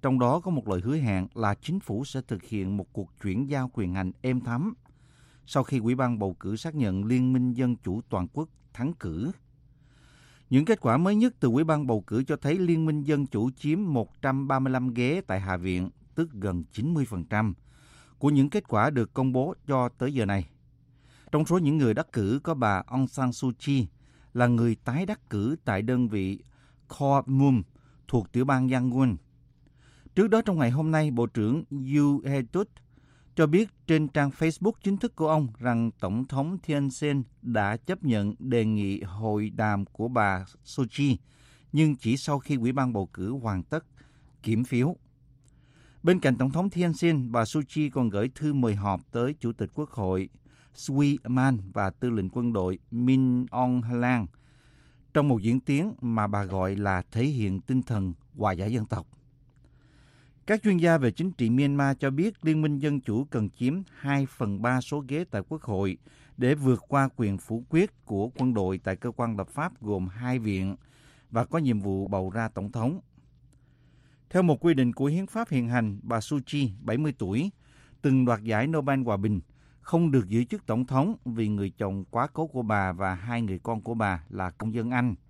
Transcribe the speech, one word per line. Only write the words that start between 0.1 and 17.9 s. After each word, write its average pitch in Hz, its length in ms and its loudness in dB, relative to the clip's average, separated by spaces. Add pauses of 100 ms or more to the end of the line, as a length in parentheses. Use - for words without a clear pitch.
đó 123 220 4
có 185 100 -6
một 123 180 -2
lời 92 160 0
hứa 131 120 -2
hẹn 101 380 0
là 107 200 0
chính 180 260 -6
phủ 117 240 -6
sẽ 135 240 -8
thực 98 140 -6
hiện 101 340 -4
một 95 160 -6
cuộc 98 180 -8 (120)
chuyển 110 280 -2
giao 131 240 -4
quyền 92 200 -4
hành 92 180 -4 (100)
êm 127 180 0
thấm 127 340 -4 (720)
sau 139 160 0
khi 131 160 -2
Ủy 113 160 2
ban 123 240 0
bầu 98 220 -2
cử 101 160 -6
xác 156 180 -10
nhận 101 300 0
Liên 127 280 2
minh 127 200 2
Dân 123 240 0
chủ 101 320 -6
Toàn 90 240 -4
quốc 160 160 -6 (240)
thắng 143 200 -4
cử. 87 400 -6 (1160)
Những 135 140 6
kết 214 160 2
quả 120 160 2
mới 180 180 2
nhất 233 260 4
từ 135 80 4
Ủy 131 160 4
ban 151 220 0
bầu 113 140 0
cử 110 220 -2
cho 143 140 -2
thấy 147 220 0
Liên 165 280 2
minh 151 160 0
Dân 143 240 0
chủ 113 240 0
chiếm 147 340 -2
một 131 380 -2
trăm 135 260 0
ba 135 100 2
mươi 131 140 0
lăm 127 220 -2
ghế 127 320 0
tại 95 140 -2
Hạ 95 160 -4
viện, 90 340 -2 (240)
tức 160 180 -2
gần 92 400 -4
chín 151 220 -2
mươi 147 100 2
phần 101 200 -6
trăm 107 300 -2 (640)